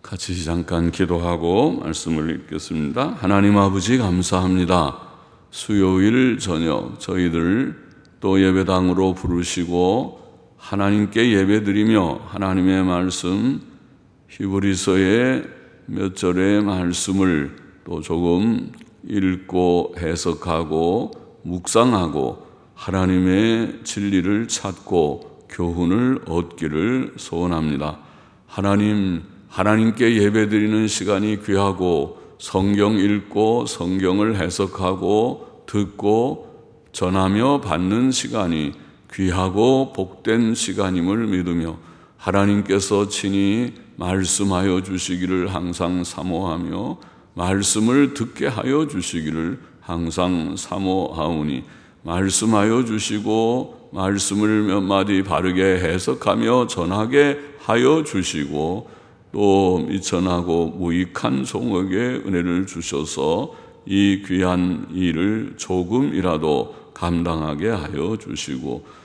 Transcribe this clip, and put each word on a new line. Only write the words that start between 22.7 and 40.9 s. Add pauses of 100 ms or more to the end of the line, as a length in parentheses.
하나님의
진리를
찾고
교훈을
얻기를
소원합니다. (460)
하나님, (260)
하나님께
예배드리는
시간이
귀하고 (220)
성경
읽고
성경을
해석하고
듣고
전하며
받는
시간이 (400)
귀하고
복된
시간임을